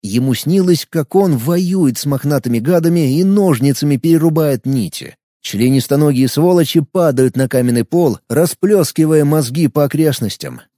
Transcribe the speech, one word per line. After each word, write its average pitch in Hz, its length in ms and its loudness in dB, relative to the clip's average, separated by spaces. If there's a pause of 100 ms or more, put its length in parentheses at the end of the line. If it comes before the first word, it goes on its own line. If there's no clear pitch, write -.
Ему 117 320 -2
снилось, 180 540 0
как 160 260 -4
он 190 220 2
воюет 175 600 0
с - 80 -8
мохнатыми 139 540 -2
гадами 160 600 0
и 185 40 2
ножницами 147 720 0
перерубает 156 680 0
нити. 113 520 -6 (240)
Членистоногие 131 840 0
сволочи 165 540 2
падают 139 540 0
на 131 120 0
каменный 123 380 0
пол, 160 340 0 (100)
расплескивая 156 960 0
мозги 147 420 0
по 147 180 0
окрестностям. 135 760 -4 (160)